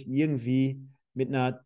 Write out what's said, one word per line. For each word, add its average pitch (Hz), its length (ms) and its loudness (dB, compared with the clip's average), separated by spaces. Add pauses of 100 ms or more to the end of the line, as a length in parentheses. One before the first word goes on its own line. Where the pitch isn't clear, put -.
irgendwie 135 720 0 (320)
mit 127 160 -2
einer 127 380 0